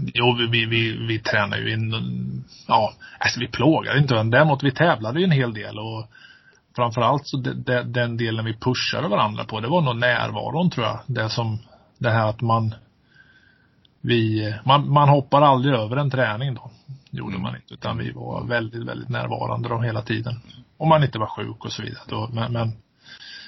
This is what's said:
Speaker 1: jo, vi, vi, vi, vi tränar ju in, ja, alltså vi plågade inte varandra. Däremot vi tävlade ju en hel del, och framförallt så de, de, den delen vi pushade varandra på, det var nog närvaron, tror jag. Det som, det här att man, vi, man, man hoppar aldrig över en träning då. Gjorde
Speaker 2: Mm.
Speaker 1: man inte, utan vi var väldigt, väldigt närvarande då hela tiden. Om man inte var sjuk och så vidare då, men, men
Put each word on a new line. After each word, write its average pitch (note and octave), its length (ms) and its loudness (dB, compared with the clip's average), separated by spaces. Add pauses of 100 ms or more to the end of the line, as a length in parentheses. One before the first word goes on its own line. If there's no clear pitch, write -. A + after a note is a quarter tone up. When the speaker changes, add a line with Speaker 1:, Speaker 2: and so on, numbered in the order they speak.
(140)
Speaker 1:
jo, A#2+ 240 4
vi, A#2+ 80 0
vi, A#2 200 0
vi, A2+ 400 -2
vi A2+ 120 -2
tränar G#2+ 400 0
ju A2 140 -4
in, B2 720 -4 (240)
ja, A2+ 240 2 (260)
alltså - 220 -2
vi A#2+ 80 -4
plågade B2+ 500 2
inte C3+ 160 2
varandra. A2+ 240 4
Däremot D3 240 4
vi C#3 80 2
tävlade C#3+ 480 0
ju F#3 60 2
en F#3+ 60 4
hel B2+ 240 2
del, G#2 240 -10
och A2 280 -8 (720)
framförallt A#2+ 500 2
så - 100 -4
de, C3 160 -4
de, B2 300 -2
den A#2+ 340 -2
delen A2+ 280 -2
vi A2 100 -4
pushade B2 540 -2
varandra A#2 360 0
på, G#2+ 160 -6
det A2+ 80 -4
var F3 120 4
nog B2 160 2
närvaron, A#2 720 0
tror A2 160 0
jag. A2 200 -2
Det A2 220 -2
som, A2 300 -4 (400)
det B2 120 0
här A2 180 4
att G#2+ 120 -4
man, A2+ 340 2 (1300)
vi, A2 540 0 (100)
man, C3+ 280 4
man C#3+ 160 6
hoppar C#3 340 6
aldrig C#3 320 6
över A2 220 0
en C#3+ 140 0
träning B2+ 440 0
då. - 160 -14 (400)
Gjorde B2+ 200 -8
Speaker 2:
Mm. B1 120 -6
Speaker 1:
man B1 140 -6
inte, - 180 -20
utan A2+ 240 -6
vi A#2+ 140 -4
var B2 340 -8
väldigt, A#2 420 -4
väldigt A#2+ 200 -8
närvarande A#2+ 600 -4
då A#2 120 -2
hela A2 220 -2
tiden. A#2 380 -4 (360)
Om D#3 120 0
man D#3 160 6
inte A#2+ 140 -2
var G#2+ 80 -2
sjuk A2 380 -8
och A2+ 80 -8
så A2 100 -8
vidare A2+ 260 -12
då, G#2+ 240 -6
men, A#2 200 -2
men A#2 200 -2 (760)